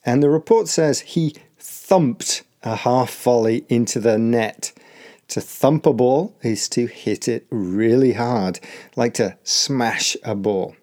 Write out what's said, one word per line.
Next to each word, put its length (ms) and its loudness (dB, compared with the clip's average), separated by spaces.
And 160 2
the 80 4
report 380 2
says 320 0
he 340 -2
thumped 840 0
a 140 -4
half 360 0
volley 440 2
into 300 0
the 200 2
net. 540 -2
To 140 -6
thump 460 0
a 60 4
ball 500 0
is 260 -4
to 180 -2
hit 400 -6
it 240 -4
really 600 2
hard, 480 -2
like 200 -2
to 280 -2
smash 800 -2
a 140 -6
ball. 460 -4